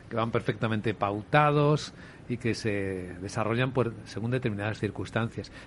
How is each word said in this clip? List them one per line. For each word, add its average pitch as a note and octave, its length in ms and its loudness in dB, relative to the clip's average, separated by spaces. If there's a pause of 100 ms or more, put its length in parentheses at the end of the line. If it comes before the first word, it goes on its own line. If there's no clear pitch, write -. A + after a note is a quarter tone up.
que - 60 -8
van A2+ 160 2
perfectamente A2 640 0
pautados D3 960 4 (360)
y B2 80 -2
que A2+ 180 0
se F#2+ 640 -2
desarrollan A#2 520 0
por, A#2 220 2 (100)
según A2+ 260 -4
determinadas G#2+ 480 -2
circunstancias. G#2 720 -4 (160)